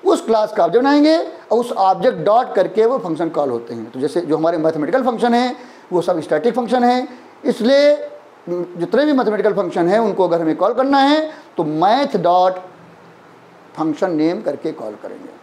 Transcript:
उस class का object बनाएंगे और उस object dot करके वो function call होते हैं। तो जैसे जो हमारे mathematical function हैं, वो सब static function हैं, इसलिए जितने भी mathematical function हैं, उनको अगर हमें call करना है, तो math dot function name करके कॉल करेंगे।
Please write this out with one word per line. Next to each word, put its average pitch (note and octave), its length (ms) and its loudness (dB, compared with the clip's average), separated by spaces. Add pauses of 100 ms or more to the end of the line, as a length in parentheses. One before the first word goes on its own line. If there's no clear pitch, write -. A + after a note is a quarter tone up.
उस E4+ 200 2
class G#3+ 280 0
का F3 120 2
object A3 200 2
बनाएंगे D4 320 4
और - 340 -6
उस A#3+ 200 0
object F#3+ 460 2
dot A3 380 2
करके G#3 300 2
वो B3+ 120 2
function E3 320 -4
call D3 200 -2
होते A#2 240 -6
हैं। A2+ 180 -12
तो C3 80 -12
जैसे D#3 220 -2
जो D#3 160 -2
हमारे E3 200 0
mathematical D#3+ 460 -2
function A#3 300 0
हैं, B3 220 0 (380)
वो F3 80 2
सब F3 180 -2
static D3+ 360 -2
function A#3+ 280 0
हैं, B3 360 0 (260)
इसलिए C#4+ 680 2 (380)
जितने F3 560 -2
भी D4+ 80 2
mathematical G#3+ 400 0
function F3+ 340 -2
हैं, G3+ 120 2
उनको G3 240 0
अगर E3+ 180 0
हमें D#3+ 140 0
call F#3 180 0
करना C4+ 240 2
है, D4+ 340 2 (260)
तो F3 60 0
math F#3 440 2
dot F3+ 460 2 (1300)
function D#3 200 -4
name F3 440 -2
करके D3 280 -6
कॉल A2 220 -12
करेंगे। - 360 -16 (140)